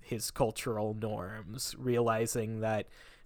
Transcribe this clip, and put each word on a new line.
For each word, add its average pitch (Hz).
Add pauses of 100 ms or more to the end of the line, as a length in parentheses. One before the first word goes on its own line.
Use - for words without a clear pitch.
his -
cultural 110
norms, 107
realizing 113
that 110 (380)